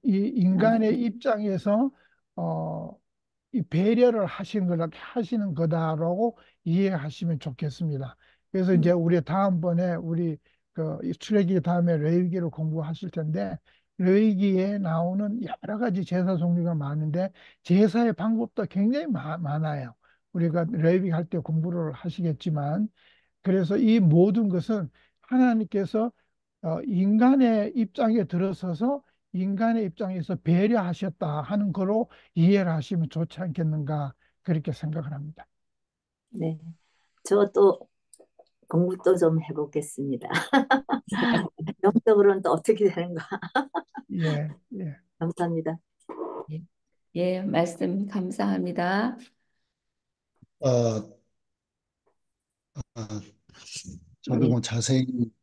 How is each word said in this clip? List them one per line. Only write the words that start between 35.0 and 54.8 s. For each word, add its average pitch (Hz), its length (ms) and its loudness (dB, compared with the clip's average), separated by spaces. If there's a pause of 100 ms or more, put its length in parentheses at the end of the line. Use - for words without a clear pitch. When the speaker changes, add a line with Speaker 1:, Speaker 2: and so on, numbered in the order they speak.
Speaker 1:
합니다. 147 340 -14 (840)
Speaker 2:
네, 165 280 -6 (640)
저 202 280 4
또 - 360 4 (800)
공부 180 360 0
또 185 120 6
좀 160 260 4
해보겠습니다. 147 880 -6
<laughs> 269 320 0 (1200)
영적으로는 202 580 4
또 170 100 0
어떻게 202 380 2
되는가. 170 360 -6 (840)
Speaker 1:
예, 156 360 -2 (300)
예. 156 180 -8 (220)
Speaker 2:
감사합니다. 165 600 -4 (720)
Speaker 3:
예, 165 100 -10 (520)
예, 180 280 -2
말씀 185 640 -2
감사합니다. 185 1080 -2 (1400)
Speaker 4:
어, 120 480 0 (1900)
아, 104 260 -10 (1000)
저도 120 240 0
Speaker 3:
예. - 20 4
Speaker 4:
뭐 120 120 2
자세히 127 460 0 (360)